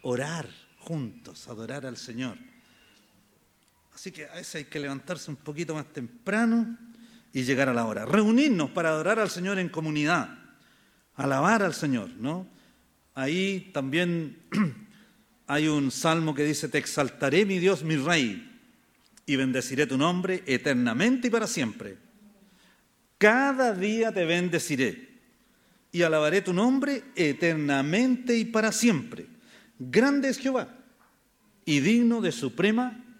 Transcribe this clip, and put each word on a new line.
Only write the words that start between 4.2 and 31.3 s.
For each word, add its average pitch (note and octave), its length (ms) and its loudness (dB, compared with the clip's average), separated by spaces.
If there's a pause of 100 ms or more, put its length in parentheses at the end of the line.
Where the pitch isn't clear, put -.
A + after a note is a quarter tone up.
a - 80 -20
veces F3 220 -12
hay D3 80 -8
que - 160 -10
levantarse C#3+ 500 -8
un C#3 60 -10
poquito D#3 380 -8
más D3+ 180 -8
temprano A3+ 840 -2 (560)
y B2+ 120 -2
llegar C3 240 2
a B2 60 2
la A#2 120 0
hora. G#2+ 180 -4
Reunirnos G#3 680 4
para E3 180 0
adorar D#3+ 320 2
al G3+ 100 2
Señor F#3+ 300 -4
en F3 80 -2
comunidad, D3+ 680 -2 (760)
alabar C#3+ 480 2
al F3 120 0
Señor, A#2+ 360 -2
¿no? D3 380 -8 (680)
Ahí F3+ 580 -2
también D#3+ 800 -2
<clears throat> - 960 -6
hay D3+ 220 0
un C#3+ 240 0
salmo D#3+ 420 0
que C#3+ 80 0
dice: D3 260 -2
"Te D3 100 0
exaltaré, C#3+ 680 0
mi F#3+ 140 0
Dios, E3+ 240 2
mi D#3+ 120 0
Rey, C3+ 580 0 (720)
y C#3 100 0
bendeciré C3 500 0
tu C3 100 -4
nombre F3+ 500 0
eternamente C#3 840 0
y - 20 0
para A3 160 0
siempre. G#2 500 -6 (1200)
Cada B3+ 560 4
día G#3+ 400 0
te F3+ 140 0
bendeciré D#3+ 880 -2 (760)
y E3+ 120 0
alabaré D#3+ 400 4
tu F#3+ 100 -2
nombre C4 520 2 (120)
eternamente E3 1200 2
y A3+ 80 0
para A3 260 0
siempre. F#3 560 0 (520)
Grande B3+ 500 2
es B3+ 100 -4
Jehová B3+ 300 -4 (960)